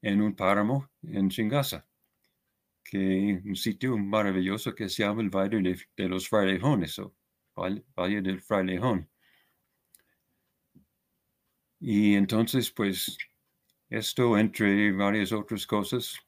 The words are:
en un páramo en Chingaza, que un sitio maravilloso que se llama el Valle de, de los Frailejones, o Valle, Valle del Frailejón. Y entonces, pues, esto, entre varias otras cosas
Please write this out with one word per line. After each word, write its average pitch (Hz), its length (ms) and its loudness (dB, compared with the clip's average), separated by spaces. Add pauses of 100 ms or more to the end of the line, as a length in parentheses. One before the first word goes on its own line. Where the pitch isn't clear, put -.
en 104 200 2
un 104 140 0
páramo 104 540 0 (140)
en 98 260 0
Chingaza, 113 580 -2 (960)
que 95 600 0
un 101 120 -6
sitio 117 420 -4
maravilloso 101 800 -2
que 101 140 -6
se - 140 -2
llama 104 180 0
el 104 80 0
Valle 98 320 0
de, 90 180 0 (180)
de 95 120 -2
los 92 200 -4
Frailejones, 98 680 2
o - 160 -14 (400)
Valle, 95 280 -6 (120)
Valle 98 260 -2
del 95 200 -4
Frailejón. 95 680 -2 (2750)
Y 104 360 4
entonces, 110 560 2
pues, 98 460 -4 (720)
esto, 113 480 2
entre 104 540 4
varias 101 400 0
otras 104 340 -6
cosas 107 640 -4